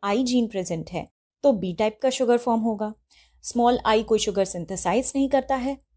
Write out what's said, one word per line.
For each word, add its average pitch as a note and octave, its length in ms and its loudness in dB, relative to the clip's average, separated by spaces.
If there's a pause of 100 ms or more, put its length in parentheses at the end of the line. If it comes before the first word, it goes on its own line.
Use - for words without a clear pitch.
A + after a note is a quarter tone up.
आई G#3+ 200 0
जीन B3 240 0
प्रेजेंट F3 420 -6
है, E3 180 -8 (340)
तो C#4 100 6
बी F#3 220 -2
टाइप G#3+ 280 -2
का C4 80 2
शुगर A#3+ 280 2
फॉर्म A#3 220 0
होगा। G#3+ 340 -4 (480)
स्मॉल A#3+ 440 2
आई A3 160 4
कोई A3 160 2
शुगर G3 260 0
सिंथेसाइज F#3 720 0
नहीं C4+ 120 0
करता C4 280 0
है, C4+ 220 -4 (180)